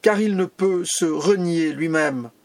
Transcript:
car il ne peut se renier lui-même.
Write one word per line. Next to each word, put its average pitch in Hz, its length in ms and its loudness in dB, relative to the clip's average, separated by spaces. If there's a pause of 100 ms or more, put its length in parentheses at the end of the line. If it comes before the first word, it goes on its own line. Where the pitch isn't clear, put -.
car 208 200 4
il 208 140 0
ne 185 100 0
peut 185 400 -2
se - 200 -2
renier 165 680 0
lui-même. 147 580 -2 (160)